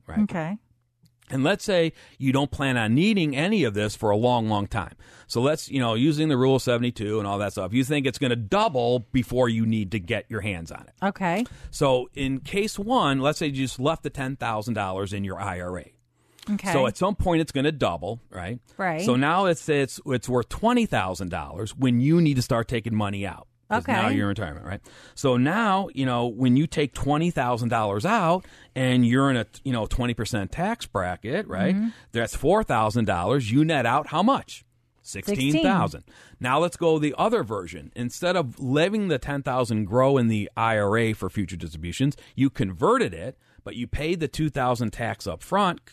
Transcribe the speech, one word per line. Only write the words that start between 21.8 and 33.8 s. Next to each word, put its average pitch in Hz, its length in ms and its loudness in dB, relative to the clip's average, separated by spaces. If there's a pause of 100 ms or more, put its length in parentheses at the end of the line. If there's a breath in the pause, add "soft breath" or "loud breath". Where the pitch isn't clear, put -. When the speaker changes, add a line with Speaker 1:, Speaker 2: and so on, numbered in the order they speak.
Speaker 1:
you 160 200 6
need 147 140 4
to 123 80 2
start 117 240 0
taking 113 260 -4
money 101 320 -2
out. - 220 -10 (200)
'Cause 226 140 -2
Speaker 2:
Okay. 254 120 -4
Speaker 1:
now 110 160 2
you're 107 160 0
in 101 40 0
retirement, 85 340 -6
right? 95 160 -10 (360 loud breath)
So 127 220 2
now, 190 580 2
you 131 100 -2
know, 120 220 0
when 123 280 4
you 156 120 4
take 151 260 -2
twenty 151 380 0
thousand 123 380 0
dollars 107 360 0
out 185 400 2 (300 loud breath)
and 127 320 4
you're 135 240 4
in 127 60 2
a, 113 100 -4 (160)
you 135 100 -2
know, 110 140 -2
twenty 120 260 -2
percent 104 380 -4
tax 202 340 -4
bracket, 101 600 -4
right? 113 280 0
Speaker 2:
Mm-hmm. 214 120 0 (240 loud breath)
Speaker 1:
That's 113 240 -2
four 196 280 2
thousand 110 420 2
dollars. 101 460 0
You 143 140 4
net 151 220 2